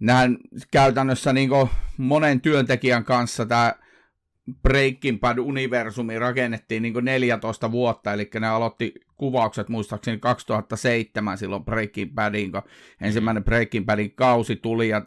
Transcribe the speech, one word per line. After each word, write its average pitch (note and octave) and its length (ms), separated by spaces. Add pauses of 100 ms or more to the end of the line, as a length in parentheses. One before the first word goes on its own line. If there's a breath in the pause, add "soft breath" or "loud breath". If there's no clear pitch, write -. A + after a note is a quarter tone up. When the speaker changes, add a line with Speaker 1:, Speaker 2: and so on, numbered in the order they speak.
Speaker 1:
nähän B2 380 (340)
käytännössä C3+ 600
niinku C3+ 380 (260 loud breath)
monen C#3+ 440
työntekijän B2+ 640
kanssa A#2+ 420
tää A#2 320 (840 soft breath)
Breaking C3 580
Bad-universumi A#2+ 1000
rakennettiin A#2 640
niinku A#2 180
neljätoista A#2+ 720
vuotta, A#2 400
elikkä G#2 280
ne A2 80
aloitti A2+ 460 (300)
kuvaukset A2+ 440
muistaakseni A2 500
kaksituhatta A2+ 580
seitsemän A2 640
silloin G2+ 260
Breaking G#2+ 500
Badin, G#2 380
kun G2 120
Speaker 2:
Mm. - 420
Speaker 1:
ensimmäinen G#2+ 380
Breaking A2+ 420
Badin G#2 280
kausi A#2+ 420
tuli, A2+ 320
ja G#2+ 180